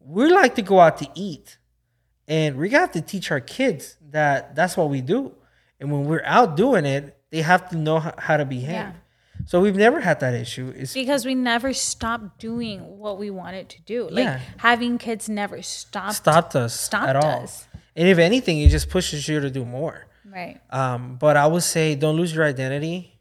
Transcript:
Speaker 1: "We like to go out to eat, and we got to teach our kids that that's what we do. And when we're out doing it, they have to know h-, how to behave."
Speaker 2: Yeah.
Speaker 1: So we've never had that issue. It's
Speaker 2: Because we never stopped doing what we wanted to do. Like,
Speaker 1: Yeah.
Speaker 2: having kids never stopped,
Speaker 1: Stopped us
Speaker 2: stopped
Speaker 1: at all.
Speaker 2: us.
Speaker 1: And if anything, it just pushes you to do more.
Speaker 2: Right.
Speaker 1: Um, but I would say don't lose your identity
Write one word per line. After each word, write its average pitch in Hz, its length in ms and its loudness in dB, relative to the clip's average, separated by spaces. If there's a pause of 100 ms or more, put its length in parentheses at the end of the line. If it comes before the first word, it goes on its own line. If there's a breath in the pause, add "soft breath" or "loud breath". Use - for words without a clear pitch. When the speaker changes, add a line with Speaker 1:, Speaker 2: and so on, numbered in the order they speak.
Speaker 1:
"We 196 300 2
like 359 260 6
to 233 60 -2
go 190 180 6
out 160 180 8
to 147 160 -10
eat, 175 440 -12 (680)
and 151 300 0
we 160 120 -2
got 330 260 2
to 170 80 -2
teach - 280 -8
our 147 100 0
kids - 560 -4 (140)
that 143 440 0
that's 175 220 0
what 160 120 2
we 139 120 -2
do. 208 340 -2 (460)
And 139 120 -6
when 143 140 -2
we're 156 180 -2
out 175 320 4
doing 202 300 2
it, 139 300 -4 (140)
they 160 120 -2
have 175 280 2
to 170 60 -6
know 156 220 0
h-, 160 200 -4
how - 200 0
to 147 80 0
behave." 131 240 -8
Speaker 2:
Yeah. 202 220 -8 (540 loud breath)
Speaker 1:
So 175 140 2
we've 196 160 4
never 240 240 6
had 170 200 0
that 127 120 0
issue. 127 420 -8
It's 131 200 -10
Speaker 2:
Because 262 320 -2
we 262 80 -2
never 247 400 0
stopped 226 640 -6
doing 208 600 -10
what 208 200 -8
we 208 120 -8
wanted 185 400 -12
to - 120 -20
do. 240 260 -6
Like, 247 160 0
Speaker 1:
Yeah. 135 160 -4 (180)
Speaker 2:
having 240 380 2
kids 220 320 -8
never 202 320 -6
stopped, 196 540 -10
Speaker 1:
Stopped 165 420 2
us 117 240 0
Speaker 2:
stopped 202 280 -2
Speaker 1:
at 135 80 2
all. 139 260 0
Speaker 2:
us. - 240 -16 (300 soft breath)
Speaker 1:
And 170 120 4
if 190 100 8
anything, 175 420 2
it 151 100 10
just 151 180 2
pushes 156 400 -4
you 151 120 0
to 139 100 -4
do 131 160 -6
more. 131 400 -8 (180)
Speaker 2:
Right. 180 360 -16 (100)
Speaker 1:
Um, 127 460 -4
but 151 200 4
I 143 100 6
would 165 180 2
say 156 300 0
don't 156 220 0
lose 170 180 -2
your 160 100 2
identity 147 760 -4